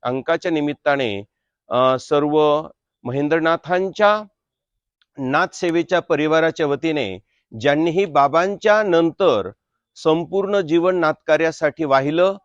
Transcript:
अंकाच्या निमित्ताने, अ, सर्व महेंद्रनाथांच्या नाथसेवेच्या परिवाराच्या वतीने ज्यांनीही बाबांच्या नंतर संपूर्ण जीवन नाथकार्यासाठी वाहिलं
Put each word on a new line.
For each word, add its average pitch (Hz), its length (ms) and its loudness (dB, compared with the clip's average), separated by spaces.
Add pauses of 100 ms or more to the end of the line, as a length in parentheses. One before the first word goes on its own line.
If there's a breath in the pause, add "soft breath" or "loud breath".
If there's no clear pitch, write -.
अंकाच्या 147 480 -4
निमित्ताने, 139 760 -2 (440)
अ, 131 300 0
सर्व 151 640 0 (400)
महेंद्रनाथांच्या 165 1200 0 (960)
नाथसेवेच्या 170 840 -2
परिवाराच्या 156 680 0
वतीने 139 520 -4 (420)
ज्यांनीही 156 440 2
बाबांच्या 175 800 2
नंतर 165 680 2 (460)
संपूर्ण 185 640 0
जीवन 170 360 0
नाथकार्यासाठी 156 880 0
वाहिलं 151 600 2